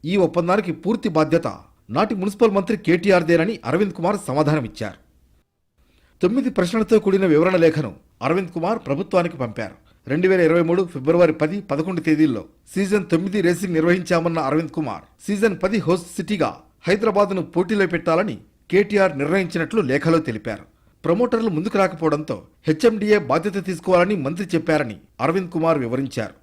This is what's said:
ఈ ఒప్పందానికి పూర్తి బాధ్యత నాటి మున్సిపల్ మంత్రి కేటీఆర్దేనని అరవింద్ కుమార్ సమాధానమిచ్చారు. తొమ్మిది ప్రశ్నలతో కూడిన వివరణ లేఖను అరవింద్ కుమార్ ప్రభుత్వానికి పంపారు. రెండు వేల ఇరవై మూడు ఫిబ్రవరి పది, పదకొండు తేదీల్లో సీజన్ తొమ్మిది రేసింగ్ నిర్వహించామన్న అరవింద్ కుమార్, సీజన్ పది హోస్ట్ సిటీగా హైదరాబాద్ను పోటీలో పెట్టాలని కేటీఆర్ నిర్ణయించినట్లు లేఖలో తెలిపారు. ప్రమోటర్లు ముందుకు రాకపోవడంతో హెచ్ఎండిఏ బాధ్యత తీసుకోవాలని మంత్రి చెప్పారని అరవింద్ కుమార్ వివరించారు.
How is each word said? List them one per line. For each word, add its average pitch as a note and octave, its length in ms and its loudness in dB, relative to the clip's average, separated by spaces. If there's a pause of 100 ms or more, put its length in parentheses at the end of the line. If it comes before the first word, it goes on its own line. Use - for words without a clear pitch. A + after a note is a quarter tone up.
ఈ E3 120 -2 (120)
ఒప్పందానికి F3 460 0 (100)
పూర్తి G#3+ 340 -2
బాధ్యత D#3 300 2 (500)
నాటి G#3+ 240 0
మున్సిపల్ G3+ 360 0
మంత్రి G3+ 280 -2
కేటీఆర్దేనని F3 720 2 (140)
అరవింద్ F#3+ 260 0
కుమార్ F#3 300 -2
సమాధానమిచ్చారు. C3 720 -2 (1200)
తొమ్మిది A3+ 360 0
ప్రశ్నలతో G#3+ 480 2
కూడిన F#3+ 260 2
వివరణ E3+ 320 4
లేఖను D#3 260 2 (360)
అరవింద్ E3+ 300 -2
కుమార్ F#3 300 -2
ప్రభుత్వానికి E3+ 560 -2
పంపారు. A2 340 -8 (360)
రెండు F3 200 2
వేల F#3 160 4
ఇరవై E3+ 200 4
మూడు F3 140 2 (120)
ఫిబ్రవరి D#3 480 4
పది, D#3 160 -2 (140)
పదకొండు D#3+ 340 -2
తేదీల్లో D3 380 2 (300)
సీజన్ G3 380 0
తొమ్మిది F#3 340 0
రేసింగ్ F3 320 0
నిర్వహించామన్న E3+ 640 0 (100)
అరవింద్ D#3 280 -2
కుమార్, A#2+ 260 -6 (220)
సీజన్ G3+ 380 0
పది G3 240 0
హోస్ట్ F3 300 -2
సిటీగా E3+ 320 -2 (380)
హైదరాబాద్ను G3 560 0 (120)
పోటీలో F#3 380 0
పెట్టాలని E3 420 -2 (360)
కేటీఆర్ G3 500 2
నిర్ణయించినట్లు E3 680 0
లేఖలో D#3+ 300 2 (100)
తెలిపారు. G#2+ 340 -8 (420)
ప్రమోటర్లు A3+ 520 0
ముందుకు G3 240 -4
రాకపోవడంతో D#3 560 -2 (320)
హెచ్ఎండిఏ G#3 500 2 (120)
బాధ్యత F3 380 -2
తీసుకోవాలని F3+ 480 2 (100)
మంత్రి F3 280 -6
చెప్పారని D3+ 420 -2 (280)
అరవింద్ F3+ 300 -2
కుమార్ D#3+ 300 2
వివరించారు. B2 580 -6